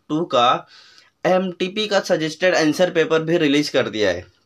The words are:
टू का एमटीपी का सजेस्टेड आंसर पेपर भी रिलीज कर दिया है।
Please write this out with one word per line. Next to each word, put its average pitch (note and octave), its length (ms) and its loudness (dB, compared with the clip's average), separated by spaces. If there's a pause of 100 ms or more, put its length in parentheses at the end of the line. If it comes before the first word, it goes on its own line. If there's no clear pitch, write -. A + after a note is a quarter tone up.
टू D#3 160 -2
का C3+ 420 2 (580)
एमटीपी F#3 600 -2
का G3 120 0
सजेस्टेड E3+ 560 -2
आंसर D#3+ 360 2
पेपर D#3+ 280 0
भी D#3+ 180 -2
रिलीज D3 320 2
कर A#2+ 200 0
दिया G#2 200 0
है। F2 160 -4 (200)